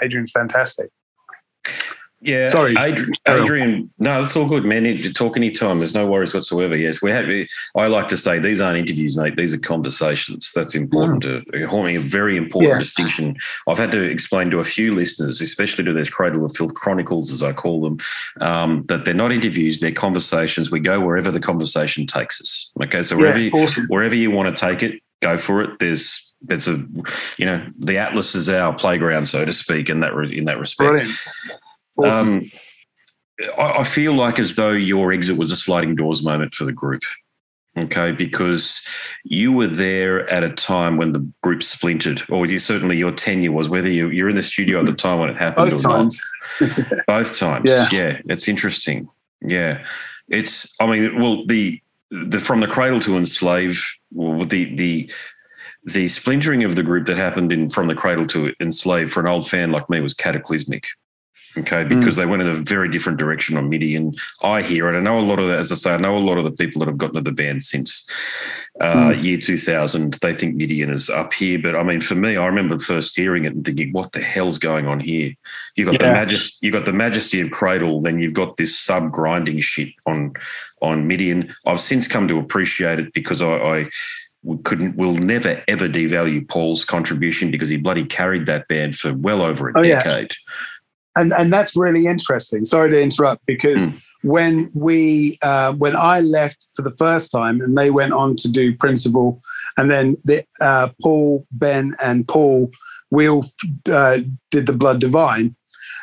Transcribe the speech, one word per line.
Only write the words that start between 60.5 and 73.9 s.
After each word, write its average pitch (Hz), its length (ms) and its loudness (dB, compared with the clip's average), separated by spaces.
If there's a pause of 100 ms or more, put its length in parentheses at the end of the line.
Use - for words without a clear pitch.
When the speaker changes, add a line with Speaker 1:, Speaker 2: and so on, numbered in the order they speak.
Speaker 2:
Okay, 82 260 -2
Speaker 1:
Mm. 76 40 -4
Speaker 2:
because 123 280 4
they 90 100 0
went 92 160 0
in 87 60 0
a 82 60 0
very 90 340 -2
different 80 300 -2
direction 78 380 -2
on 71 120 -2
Midian. 78 460 -2 (280)
I 104 200 0
hear 85 300 0
it. 85 40 0
I 87 40 0
know 110 180 2
a - 20 2
lot 101 180 0
of 92 100 2
the, 87 80 2
as 85 160 0
I - 20 0
say, 87 200 0
I - 20 0
know 95 200 0
a 101 40 2
lot 92 180 2
of 82 60 0
the 78 60 -2
people 78 300 -4
that 78 80 0
have 71 100 -4
gotten 80 180 -4
to 78 60 -4
the 69 100 -2
band 71 300 -4
since, - 440 -4 (720)
uh, 82 300 4
Speaker 1:
Mm. 73 140 0
Speaker 2:
year 90 140 2
two 85 180 -2
thousand, 76 640 0
they 85 140 0
think 80 220 -2
Midian 76 340 -2
is 69 180 -2
up - 260 -4
here. 90 240 0
But, 80 180 -2
I 85 60 0
mean, 87 180 0
for 90 140 -2
me, 104 220 2
I 90 100 0
remember 92 320 0
first 80 380 -2
hearing 87 280 0
it - 100 -4
and 73 100 -6
thinking, 71 280 -4